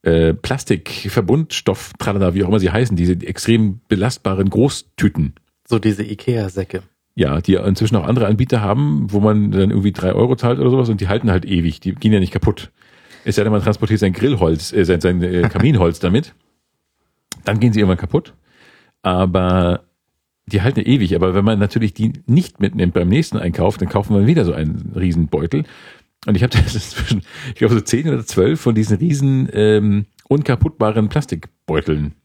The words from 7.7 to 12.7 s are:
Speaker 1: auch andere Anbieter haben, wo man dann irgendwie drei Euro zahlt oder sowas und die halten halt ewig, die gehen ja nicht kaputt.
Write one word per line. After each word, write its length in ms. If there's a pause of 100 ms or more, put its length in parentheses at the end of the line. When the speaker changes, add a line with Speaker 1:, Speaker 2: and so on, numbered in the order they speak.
Speaker 1:
auch 100
andere 220
Anbieter 340
haben, 500
wo 80
man 320
dann 200
irgendwie 200
drei 220
Euro 220
zahlt 240
oder 100
sowas 200
und 120
die 60
halten 240
halt 140
ewig, 340
die 160
gehen 180
ja 60
nicht 140
kaputt. 380 (520)